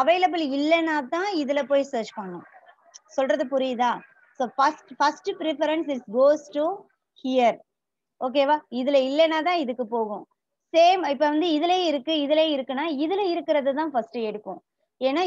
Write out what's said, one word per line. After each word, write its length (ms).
available 420
இல்லைன்னா 400
தான் 160
இதுல 180
போய் 220
சர்ச் 260
பண்ணும். 260
சொல்றது 380
புரியுதா? 400
So 60
first, 300
first 260
preference 520
is 80
goes 260
to 80
here. 320
ஓகேவா? 320
இதுல 180
இல்லைன்னா 380
தான் 160
இதுக்கு 300
போகும். 320
சேம் 300
இப்ப 100
வந்து 140
இதுலயே 340
இருக்கு, 220
இதுலயே 300
இருக்குன்னா 300
இதுல 180
இருக்கிறது 460
தான் 140
first 240
எடுக்கும். 300
ஏன்னா 200